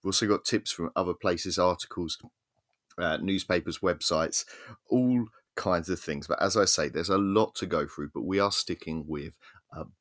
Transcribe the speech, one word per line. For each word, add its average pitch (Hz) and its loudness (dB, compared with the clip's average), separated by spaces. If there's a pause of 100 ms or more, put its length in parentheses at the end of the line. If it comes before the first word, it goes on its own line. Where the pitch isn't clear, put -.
We've 95 -2
also 104 2
got 101 2
tips - 0
from 85 -4
other 90 0
places, 90 -2
articles, 90 0 (800)
uh, 82 0
newspapers, 90 0
websites, 82 0 (460)
all 123 4 (280)
kinds 90 0
of 87 -2
things. 73 -6
But - -2
as 98 2
I 101 6
say, 76 2
there's 82 -2
a 98 4
lot 101 2
to 95 -4
go 78 0
through, 73 -10
but 58 -6
we 95 2
are 101 4
sticking 80 -4
with 73 -8 (340)
a 78 -10 (160)